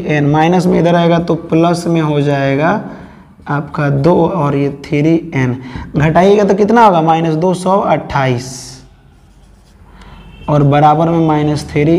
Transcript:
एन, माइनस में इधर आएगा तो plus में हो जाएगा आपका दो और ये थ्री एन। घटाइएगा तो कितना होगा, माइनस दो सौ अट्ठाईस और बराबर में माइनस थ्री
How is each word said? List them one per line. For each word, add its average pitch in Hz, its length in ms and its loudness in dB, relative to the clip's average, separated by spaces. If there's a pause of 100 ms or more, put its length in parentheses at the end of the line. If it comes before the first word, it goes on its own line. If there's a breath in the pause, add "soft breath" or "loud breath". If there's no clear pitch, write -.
एन, 151 200 0
माइनस 165 400 2
में 180 120 2
इधर 170 160 2
आएगा 170 260 2
तो 170 140 -2
plus 165 520 0
में 165 140 0
हो 151 200 0
जाएगा 143 600 0 (680 loud breath)
आपका 147 420 -4
दो 143 240 2 (120)
और 147 300 -2
ये 143 140 -2 (140)
थ्री 156 300 0 (200)
एन। 127 220 -2 (400 loud breath)
घटाइएगा 180 480 2
तो 202 100 2
कितना 214 300 4
होगा, 180 180 4
माइनस 160 320 0
दो 175 200 0
सौ 185 260 0
अट्ठाईस 139 680 -2 (2000 loud breath)
और 147 160 2
बराबर 151 440 2
में 165 180 0
माइनस 151 440 -2
थ्री 156 280 0